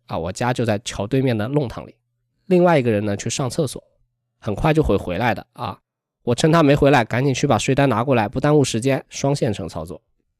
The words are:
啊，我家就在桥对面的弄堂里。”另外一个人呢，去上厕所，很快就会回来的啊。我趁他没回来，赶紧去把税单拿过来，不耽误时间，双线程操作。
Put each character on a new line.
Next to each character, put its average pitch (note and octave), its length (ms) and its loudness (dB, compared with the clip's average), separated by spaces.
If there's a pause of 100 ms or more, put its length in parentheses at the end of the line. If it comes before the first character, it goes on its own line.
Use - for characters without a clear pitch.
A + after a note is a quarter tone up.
啊， G2 120 -8
我 E2+ 140 -6
家 A#2+ 200 -4
就 B2 120 -2
在 A2 160 0
桥 - 260 -8
对 C3 160 0
面 B2 160 0
的 G#2 80 -4
弄 C#3 220 -2
堂 D2+ 180 -12
里。” - 80 -20 (520)
另 F3+ 180 4
外 F3 120 6
一 C#3 60 4
个 A#2+ 80 0
人 G#2 140 0
呢， G#2 120 -2
去 A#2 140 -10
上 C3+ 180 -4
厕 - 160 -4
所， - 160 -8 (600)
很 A2+ 160 -6
快 D#3+ 180 2
就 D#3 80 4
会 A#2 140 2
回 F2 220 -6
来 A#2 140 0
的 - 200 -8
啊。 A2 260 -12 (460)
我 A#2+ 100 0
趁 D#3 160 2
他 E3 140 4
没 C#3+ 100 6
回 C#3+ 160 4
来， C3+ 140 4
赶 A#2+ 200 -2
紧 C#3+ 80 2
去 B2+ 140 -2
把 C#3+ 100 4
税 C3 200 0
单 C#3 120 4
拿 A2+ 140 0
过 C3+ 140 0
来， G#2+ 120 0
不 - 120 -6
耽 D3 180 4
误 C#3+ 60 4
时 A2+ 160 -2
间， C3 280 0
双 - 280 -2
线 C3 160 -2
程 F#2+ 160 -8
操 E2 160 -10
作。 - 180 -14 (380)